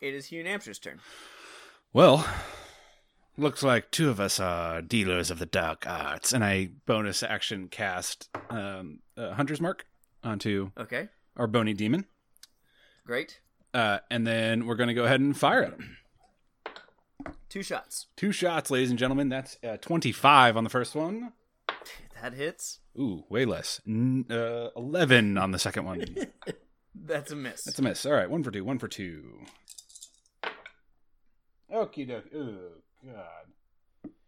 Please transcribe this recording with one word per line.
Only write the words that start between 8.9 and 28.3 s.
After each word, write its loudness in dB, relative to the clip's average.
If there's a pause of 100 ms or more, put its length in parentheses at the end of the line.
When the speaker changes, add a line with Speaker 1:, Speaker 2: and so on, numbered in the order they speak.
Speaker 2:
uh, -8
Hunter's -2
Mark -6 (360)
onto -2
Speaker 1:
Okay. -8 (300)
Speaker 2:
our 0
bony 2
demon. 0 (1000)
Speaker 1:
Great. -6 (340)
Speaker 2:
Uh, 2 (120)
and 0
then 2
we're -2
gonna 2
go 2
ahead 4
and 2
fire 4
at -4
him. -16 (1500)
Speaker 1:
Two -8
shots. -8 (100)
Speaker 2:
Two 2
shots, 0
ladies 4
and 0
gentlemen. 2
That's, -6
uh, -6
twenty-five 8
on 4
the -4
first -2
one. -4 (880)
Speaker 1:
That -10
hits. -8 (180)
Speaker 2:
Ooh, -4
way 0
less. -4
N-, 2
uh, -4
eleven 6
on 2
the -2
second -2
one. -6 (520)
<laughs> -20
Speaker 1:
That's -6
a -6
miss. -8
Speaker 2:
That's -6
a -2
miss. 0
All 2
right, 4
one 0